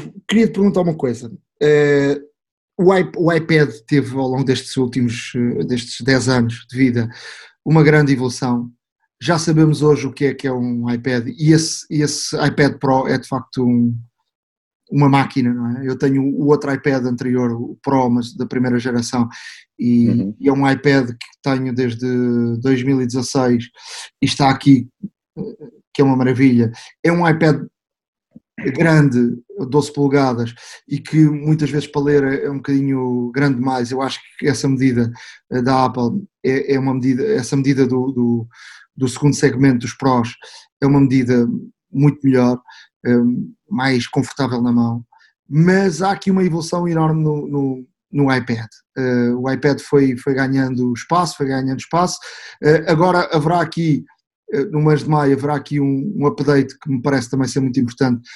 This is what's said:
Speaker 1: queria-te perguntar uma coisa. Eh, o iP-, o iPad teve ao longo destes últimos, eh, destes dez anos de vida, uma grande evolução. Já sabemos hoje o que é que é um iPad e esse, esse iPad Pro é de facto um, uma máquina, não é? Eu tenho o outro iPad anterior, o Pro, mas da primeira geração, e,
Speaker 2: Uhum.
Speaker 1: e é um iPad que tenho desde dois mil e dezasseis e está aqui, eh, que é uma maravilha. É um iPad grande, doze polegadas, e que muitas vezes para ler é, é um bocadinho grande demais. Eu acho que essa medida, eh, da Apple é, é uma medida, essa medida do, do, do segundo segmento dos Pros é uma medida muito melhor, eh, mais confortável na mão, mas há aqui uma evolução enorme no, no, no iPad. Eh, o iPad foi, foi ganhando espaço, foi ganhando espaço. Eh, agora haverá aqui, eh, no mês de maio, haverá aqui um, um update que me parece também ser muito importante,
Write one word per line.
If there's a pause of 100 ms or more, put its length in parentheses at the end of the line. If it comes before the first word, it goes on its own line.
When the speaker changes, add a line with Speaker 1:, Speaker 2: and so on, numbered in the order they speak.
(280)
Speaker 1:
queria-te
perguntar
uma
coisa. (300)
Eh, (560)
o
iP-,
o
iPad (180)
teve
ao
longo
destes
últimos,
eh,
destes
dez
anos
de
vida, (560)
uma
grande
evolução. (520)
Já
sabemos
hoje
o
que
é
que
é
um
iPad
e
esse,
esse (100)
iPad
Pro
é
de
facto
um, (960)
uma
máquina,
não
é?
Eu
tenho
o
outro
iPad
anterior,
o
Pro,
mas
da
primeira
geração, (500)
e,
Speaker 2:
Uhum.
Speaker 1:
e
é
um
iPad
que (160)
tenho
desde (560)
dois
mil
e
dezasseis (560)
e
está
aqui, (500)
eh, (520)
que
é
uma
maravilha. (320)
É
um
iPad (1120)
grande, (320)
doze
polegadas, (340)
e
que
muitas
vezes
para
ler
é,
é
um
bocadinho
grande
demais.
Eu
acho (180)
que
essa
medida, (400)
eh,
da
Apple (200)
é,
é
uma
medida,
essa
medida
do,
do, (500)
do
segundo
segmento
dos
Pros (460)
é
uma
medida (440)
muito
melhor, (460)
eh, (540)
mais
confortável
na
mão, (440)
mas
há
aqui
uma
evolução
enorme
no,
no, (260)
no
iPad. (300)
Eh,
o
iPad
foi,
foi
ganhando
espaço,
foi
ganhando
espaço. (440)
Eh,
agora
haverá
aqui, (500)
eh,
no
mês
de
maio,
haverá
aqui
um,
um
update
que
me
parece
também
ser
muito
importante, (140)